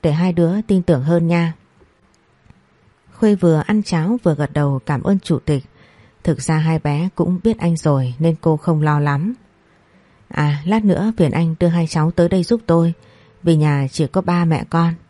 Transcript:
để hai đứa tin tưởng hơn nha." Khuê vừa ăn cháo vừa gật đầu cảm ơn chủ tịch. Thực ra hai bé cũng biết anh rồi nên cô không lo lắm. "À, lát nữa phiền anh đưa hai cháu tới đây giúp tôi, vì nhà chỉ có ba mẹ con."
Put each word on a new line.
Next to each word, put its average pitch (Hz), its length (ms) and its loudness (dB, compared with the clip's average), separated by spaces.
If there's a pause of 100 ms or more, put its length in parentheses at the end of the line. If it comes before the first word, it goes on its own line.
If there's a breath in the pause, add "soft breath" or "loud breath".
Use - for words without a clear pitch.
để 156 100 2
hai 175 200 0
đứa 175 300 0
tin 190 200 0
tưởng 151 200 0
hơn 170 240 0
nha." 170 280 0 (1600)
Khuê 214 200 2
vừa 165 320 2
ăn 214 160 0
cháo 180 400 -2
vừa 160 120 2
gật 143 180 -4
đầu 143 340 -2
cảm 143 160 -2
ơn 196 180 2
chủ - 180 -2
tịch. 143 260 -2 (600 soft breath)
Thực 147 180 0
ra 160 140 0
hai 160 220 0
bé 151 360 -2
cũng 175 300 -2
biết 226 140 0
anh 170 180 0
rồi 135 420 0
nên 165 220 2
cô 160 160 2
không 151 260 0
lo 151 180 2
lắm. 147 340 -2 (920 soft breath)
"À, 147 360 -2
lát 214 200 0
nữa 202 320 0
phiền 156 140 2
anh 165 300 0
đưa 175 60 2
hai 165 200 0
cháu 156 240 0
tới 170 180 2
đây 185 140 0
giúp 233 240 -2
tôi, 170 260 2 (500 soft breath)
vì 170 140 2
nhà 147 360 0
chỉ 151 140 -2
có - 140 -2
ba 175 240 -2
mẹ 160 260 0
con." 175 240 0 (160)